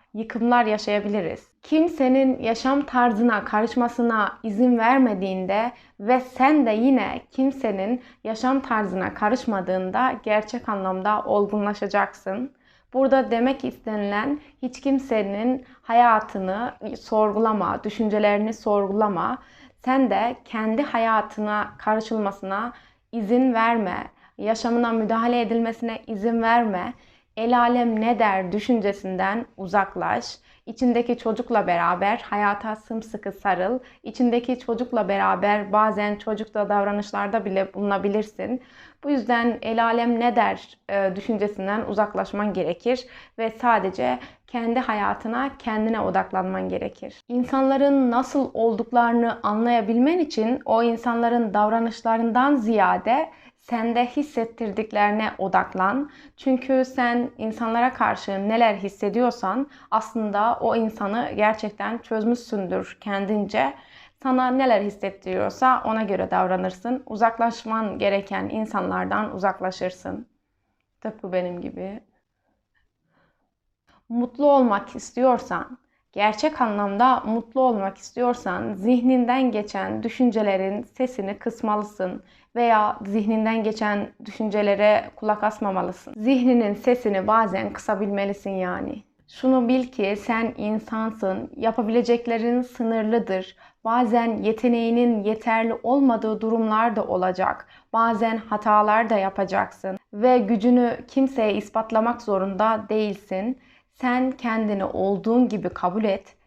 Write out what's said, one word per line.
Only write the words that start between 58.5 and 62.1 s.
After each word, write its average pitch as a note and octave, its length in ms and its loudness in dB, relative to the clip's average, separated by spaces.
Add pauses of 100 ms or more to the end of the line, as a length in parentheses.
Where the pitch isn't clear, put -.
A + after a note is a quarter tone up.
hissediyorsan G#3 920 -2 (240)
aslında A3 720 0
o A3+ 140 0
insanı A3 600 -2
gerçekten G#3+ 640 -2
çözmüşsündür G#3+ 1040 -4